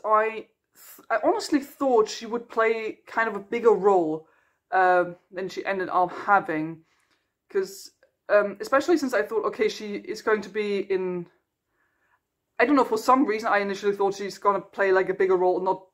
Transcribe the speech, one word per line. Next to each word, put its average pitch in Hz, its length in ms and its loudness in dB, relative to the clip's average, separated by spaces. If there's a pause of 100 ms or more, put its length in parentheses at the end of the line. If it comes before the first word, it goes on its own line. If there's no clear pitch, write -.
I 214 440 0 (260)
th-, - 340 -20
I 220 160 0
honestly 359 360 0
thought 240 480 2
she - 180 -12
would 233 240 -8
play 226 560 -2
kind 226 240 -2
of 202 60 -8
a 196 40 -6
bigger 226 320 2
role, 180 560 2 (420)
um, 180 460 2 (140)
than 185 200 -8
she - 160 -10
ended 185 240 -4
up 180 220 2
having, 165 720 -2 (680)
'cause, 190 420 -6 (380)
um, 202 300 2
especially 285 360 2
since 269 160 -2
I 214 100 0
thought, 214 220 -2
okay, 214 240 -2
she 208 280 -8
is - 260 -10
going 214 180 0
to - 80 -12
be 202 300 -4
in, 185 480 -4 (1300)
I 240 60 4
don't 285 120 2
know, 247 80 4
for 226 120 -4
some 254 300 2
reason 220 260 -2
I 202 60 4
initially 202 360 -2
thought 196 200 0
she's 196 240 -10
gonna 196 240 0
play, 196 300 -2
like, 185 180 2
a 185 40 -2
bigger 190 220 2
role, 180 240 2
not 185 340 -4